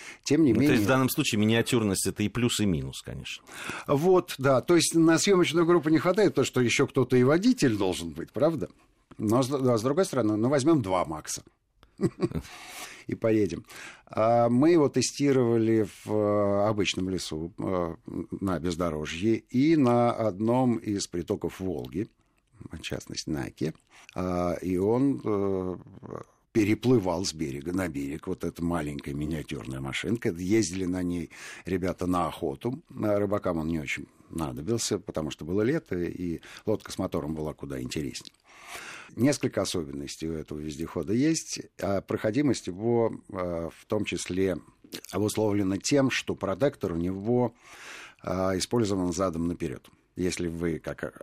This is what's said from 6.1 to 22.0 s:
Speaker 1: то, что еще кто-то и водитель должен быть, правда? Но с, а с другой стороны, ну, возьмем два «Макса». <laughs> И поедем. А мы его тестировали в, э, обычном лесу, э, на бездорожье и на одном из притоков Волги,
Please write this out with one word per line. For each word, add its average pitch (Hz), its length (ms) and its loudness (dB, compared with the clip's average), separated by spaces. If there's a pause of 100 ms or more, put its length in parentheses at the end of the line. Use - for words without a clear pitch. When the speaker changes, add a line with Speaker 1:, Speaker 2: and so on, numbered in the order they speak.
Speaker 1:
то, 139 80 4
что - 180 0
еще 123 260 4
кто-то 127 300 2
и 123 60 8
водитель 156 540 4
должен 85 340 0
быть, 80 200 -10
правда? 127 380 0 (480)
Но 110 240 2
с, 127 100 -2
а 127 260 2
с 104 40 -4
другой 143 240 2
стороны, 107 300 0
ну, 113 140 2
возьмем 147 320 4
два 92 240 0
«Макса». - 380 -8 (540)
<laughs> - 60 -2 (1040)
И - 80 -8
поедем. 104 500 2 (420)
А 117 420 4
мы 135 220 6
его 151 180 6
тестировали 117 960 4 (160)
в, 107 80 -6
э, 104 560 2
обычном 95 420 0
лесу, 82 500 -4
э, 90 360 -2 (460)
на 92 180 0
бездорожье 82 760 -2
и 139 380 2
на 120 360 4
одном 113 680 2
из 101 300 -4
притоков 85 520 -4
Волги, 82 480 -6 (640)